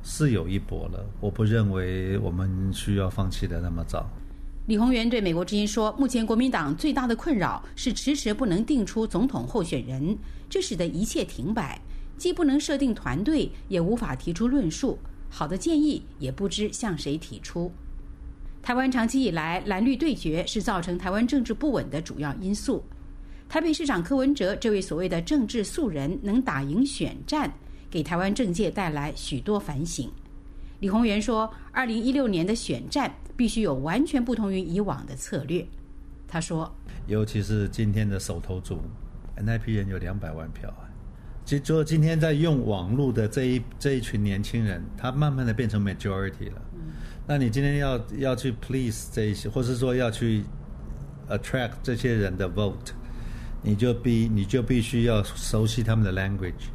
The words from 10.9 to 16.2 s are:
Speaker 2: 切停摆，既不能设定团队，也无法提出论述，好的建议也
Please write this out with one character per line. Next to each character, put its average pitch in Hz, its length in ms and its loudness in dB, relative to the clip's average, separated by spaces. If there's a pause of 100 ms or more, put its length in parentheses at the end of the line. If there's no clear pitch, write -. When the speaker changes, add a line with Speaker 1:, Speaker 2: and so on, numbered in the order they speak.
Speaker 2:
切 254 180 0
停 170 300 -4
摆， 185 260 -4 (380)
既 359 160 0
不 359 100 0
能 277 160 6
设 294 200 0
定 247 160 2
团 139 280 -2
队， 226 300 2 (160)
也 190 100 2
无 175 160 4
法 202 220 -2
提 170 160 -4
出 220 160 2
论 247 220 4
述， - 280 -2 (300)
好 - 180 -4
的 180 120 -2
建 320 200 2
议 294 240 2 (160)
也 131 140 -4